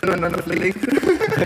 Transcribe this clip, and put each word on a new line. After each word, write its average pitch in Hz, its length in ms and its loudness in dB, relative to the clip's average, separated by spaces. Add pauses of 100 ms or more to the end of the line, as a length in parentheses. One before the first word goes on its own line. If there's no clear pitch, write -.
Und 175 180 0
dann 170 100 -2
noch - 140 -4
Link. 180 300 -2
<laughs> 208 120 -4 (580)